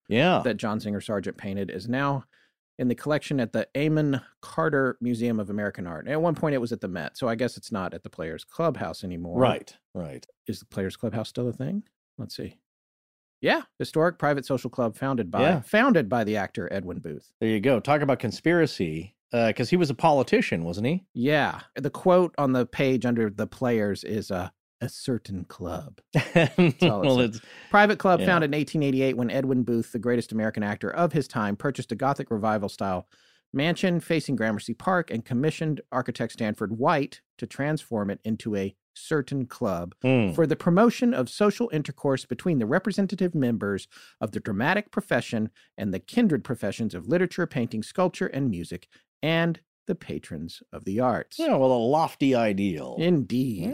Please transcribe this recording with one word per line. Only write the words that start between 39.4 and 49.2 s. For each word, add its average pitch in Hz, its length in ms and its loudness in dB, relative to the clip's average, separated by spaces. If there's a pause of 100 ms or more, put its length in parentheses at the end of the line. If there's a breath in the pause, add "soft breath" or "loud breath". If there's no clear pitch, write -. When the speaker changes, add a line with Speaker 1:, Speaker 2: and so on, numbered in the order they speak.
Speaker 2:
club 90 560 -4
Speaker 1:
Hmm. 120 300 4
Speaker 2:
for 160 120 4
the 151 120 0
promotion 226 560 4
of 127 160 0
social 208 440 0
intercourse 143 520 -2
between 147 340 0
the 113 60 2
representative 185 680 0
members 107 540 0 (340 loud breath)
of 110 100 -4
the 104 80 -4
dramatic 135 520 0
profession 113 580 -2 (280 soft breath)
and 104 160 -4
the 92 60 -4
kindred 175 440 0
professions 110 500 -4
of 87 140 -10
literature, 175 400 0
painting, 117 340 -4
sculpture, 180 460 -2
and 135 220 -2
music, 87 380 -6 (360 soft breath)